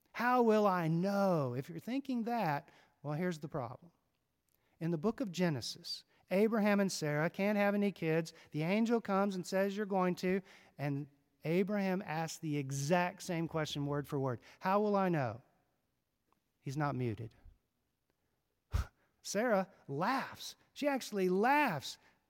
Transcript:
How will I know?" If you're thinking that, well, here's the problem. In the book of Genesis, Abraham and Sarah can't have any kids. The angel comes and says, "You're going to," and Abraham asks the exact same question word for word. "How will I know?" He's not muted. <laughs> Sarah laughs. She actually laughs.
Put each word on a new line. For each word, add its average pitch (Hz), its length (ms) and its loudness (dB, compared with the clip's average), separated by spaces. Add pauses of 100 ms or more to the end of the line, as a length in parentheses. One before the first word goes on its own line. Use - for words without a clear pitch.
(120)
How 247 300 2
will 214 240 6
I 180 220 2
know?" 170 640 2
If 139 160 -6
you're 165 80 -10
thinking 247 460 -4
that, 208 440 -2 (340)
well, 147 120 -6
here's 175 240 -2
the 151 100 -10
problem. 131 420 -8 (920)
In 165 100 -2
the 170 80 -2
book 208 220 -2
of 202 120 -6
Genesis, 160 720 -4 (260)
Abraham 208 500 4
and 190 120 2
Sarah 151 380 0
can't 202 260 0
have 202 180 2
any 202 160 2
kids. 165 440 -2 (160)
The 151 120 -4
angel 220 380 2
comes 196 340 0
and 180 120 -6
says, 196 280 0
"You're 208 120 -4
going 185 300 2
to," 185 260 0 (340)
and 143 300 -4 (380)
Abraham 190 600 0
asks 160 340 -4
the 147 200 -2
exact 143 640 0
same 165 260 -2
question 151 380 -4
word 143 200 -2
for 147 120 -2
word. 131 220 -2 (200)
"How 196 200 2
will 208 160 2
I 190 120 2
know?" 127 320 0 (1200)
He's 139 160 -8
not 143 180 -2
muted. 117 360 -4 (1400)
<laughs> - 100 0 (400)
Sarah 202 440 0 (200)
laughs. 185 680 -4 (180)
She 285 120 -2
actually 214 420 0
laughs. 214 680 2 (340)